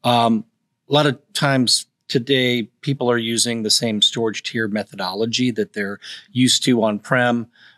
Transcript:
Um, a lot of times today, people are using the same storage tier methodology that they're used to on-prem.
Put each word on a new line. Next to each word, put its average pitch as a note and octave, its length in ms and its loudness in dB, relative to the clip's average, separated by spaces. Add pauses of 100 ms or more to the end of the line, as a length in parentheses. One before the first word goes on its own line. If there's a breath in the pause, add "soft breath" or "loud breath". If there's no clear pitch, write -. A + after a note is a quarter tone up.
Um, A#2 400 2 (460)
a C#3 40 0
lot D3 120 4
of C3+ 120 0 (140)
times C3+ 540 0 (240)
today, B2 540 0 (180)
people C3+ 280 -2
are A#2+ 80 2
using A#2 460 -2
the G#2+ 60 -2
same G#2+ 320 0
storage A2 420 0
tier A2+ 240 -4
methodology G#2 840 -2
that A2 200 -4
they're G2+ 280 -6 (340 loud breath)
used B2+ 320 4
to A#2+ 180 4
on-prem. A#2+ 640 0 (300 soft breath)